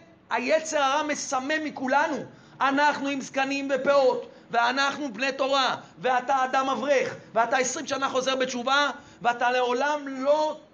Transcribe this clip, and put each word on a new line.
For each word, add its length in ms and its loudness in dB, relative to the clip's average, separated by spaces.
היצר 520 0
הרע 200 2
מסמם 640 -4
מכולנו. 520 0
אנחנו 480 2
עם 120 -4
זקנים 540 -4
ופאות, 560 2
ואנחנו 600 0
בני 200 -2
תורה, 440 0
ואתה 460 2
אדם 240 0
אברך, 460 0
ואתה 220 2
עשרים 300 -2
שנה 220 -2
חוזר 280 0
בתשובה, 540 0
ואתה 280 2
לעולם 580 0
לא, 480 0